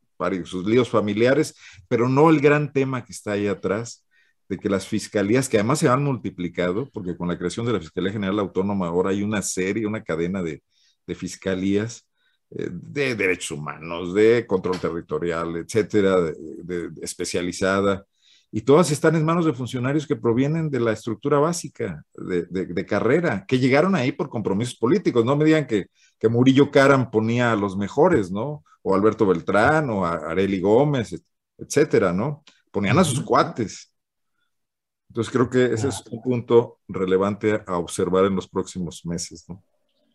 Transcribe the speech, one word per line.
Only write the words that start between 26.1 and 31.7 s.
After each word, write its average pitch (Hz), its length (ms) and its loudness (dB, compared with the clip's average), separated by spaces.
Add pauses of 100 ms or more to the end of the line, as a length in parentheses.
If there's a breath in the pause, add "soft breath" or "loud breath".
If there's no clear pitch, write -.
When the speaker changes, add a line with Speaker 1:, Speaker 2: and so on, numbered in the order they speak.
Speaker 1:
que 113 80 4
Murillo 131 420 4
Karam 139 400 6
ponía 117 400 2
a 113 60 2
los 101 200 -2
mejores, 107 540 2
¿no? 131 320 -8 (200)
O 95 120 0
Alberto 104 320 2
Beltrán, 107 640 2
o 98 140 0
a 82 260 -4
Arely 95 300 0
Gómez, 113 540 2
et-, - 100 -14 (340)
etcétera, 135 540 2